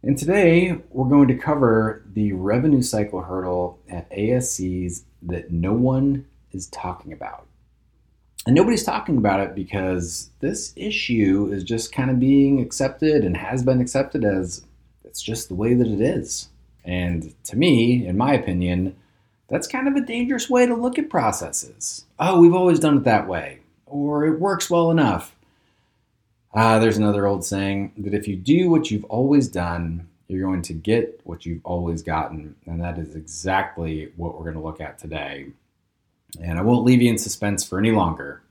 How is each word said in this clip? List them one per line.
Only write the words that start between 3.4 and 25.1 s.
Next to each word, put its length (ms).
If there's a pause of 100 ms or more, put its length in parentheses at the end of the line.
at 220
A 220
S 180
Cs 540 (200)
that 280
no 200
one 540 (240)
is 160
talking 460
about. 340 (960)
And 120
nobody's 260
talking 340
about 220
it 160
because 760 (100)
this 340
issue 760
is 100
just 300
kind 180
of 80
being 420
accepted 640
and 120
has 260
been 180
accepted 440
as 400 (400)
it's 180
just 240
the 80
way 200
that 120
it 140
is. 480 (360)
And 480 (120)
to 120
me, 480
in 120
my 180
opinion, 640 (500)
that's 220
kind 180
of 80
a 100
dangerous 460
way 160
to 80
look 240
at 100
processes. 1000 (120)
"Oh, 220
we've 120
always 280
done 160
it 80
that 240
way," 320 (260)
or 400
"It 140
works 280
well 220
enough." 460 (1160)